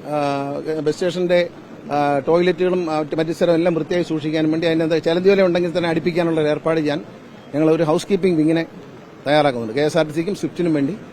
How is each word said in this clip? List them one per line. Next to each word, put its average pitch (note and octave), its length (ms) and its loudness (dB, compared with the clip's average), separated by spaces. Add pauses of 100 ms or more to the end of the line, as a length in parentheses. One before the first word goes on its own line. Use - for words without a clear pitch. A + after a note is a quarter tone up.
ആ, C#3+ 760 -4
ബസ് D3+ 120 0
സ്റ്റേഷന്റെ, F3 560 0 (420)
ആ, C#3+ 280 0
ടോയ്ലറ്റുകളും, F3 720 2
ആ, D#3 140 -2 (120)
മറ്റു D#3+ 140 0
സ്ഥലവും E3+ 240 2
എല്ലാം F3 180 2
വൃത്തിയായി D#3+ 300 -2
സൂക്ഷിക്കാനും D#3 480 -2
വേണ്ടി E3 160 0
അതിനകത്ത് D#3+ 360 0
ചലന്തി F3 260 2
വല G3 120 6
ഉണ്ടെങ്കിൽ F3+ 360 2
തന്നെ E3+ 120 0
അടുപ്പിക്കാനുള്ള E3 520 0
ഒരു D3+ 60 2
ഏർപ്പാട് D#3+ 320 0
ചെയ്യാൻ D3+ 260 -2 (500)
ഞങ്ങൾ D#3 160 4
ഒരു D#3+ 120 2
ഹൗസ് D#3+ 280 0
കീപ്പിംഗ് F3+ 260 2
വിങ്ങിനെ E3 280 2 (600)
തയ്യാറാക്കുന്നുണ്ട്. B2+ 480 2
കെ C#3+ 60 0
എസ് D#3 160 0
ആർ D#3 80 4
ടി D3+ 60 -6
സിക്കും E3+ 240 -4
സ്വിഫ്റ്റിനും E3+ 380 -2
വേണ്ടി D3 240 0 (160)